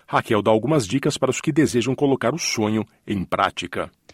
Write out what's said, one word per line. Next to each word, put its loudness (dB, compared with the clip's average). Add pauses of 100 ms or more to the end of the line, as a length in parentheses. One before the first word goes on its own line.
Raquel 0
dá 4
algumas 2
dicas -2
para 0
os -2
que -2
desejam 2
colocar 0
o -6
sonho 0 (220)
em -4
prática. -2 (240)